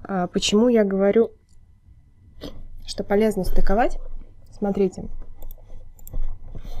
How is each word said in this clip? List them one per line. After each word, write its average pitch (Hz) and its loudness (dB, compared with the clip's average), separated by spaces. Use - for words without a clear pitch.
А, 180 -4
почему 214 2
я 226 2
говорю, 202 2
что - -10
полезно 202 0
стыковать? - 6
Смотрите. 196 -2